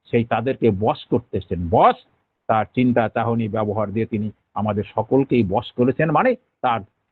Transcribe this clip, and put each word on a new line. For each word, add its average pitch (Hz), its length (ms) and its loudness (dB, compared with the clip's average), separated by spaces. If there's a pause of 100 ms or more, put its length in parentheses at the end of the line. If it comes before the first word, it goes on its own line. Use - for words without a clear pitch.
সেই 117 200 0
তাদেরকে 117 460 0
বশ 107 340 -2
করতে - 320 -2
এসেছেন। 87 320 -6
বশ, 165 260 4 (520)
তার 110 180 2
চিন্তা 123 440 2
চাহনি, 117 380 -2
ব্যবহার 104 440 -4
দিয়ে 110 140 -2
তিনি 107 260 -4 (220)
আমাদের 104 300 -2 (120)
সকলকেই 131 480 2
বশ 101 280 -4
করেছেন, 135 400 0
মানে 226 240 2 (260)
তার, 117 200 -2 (300)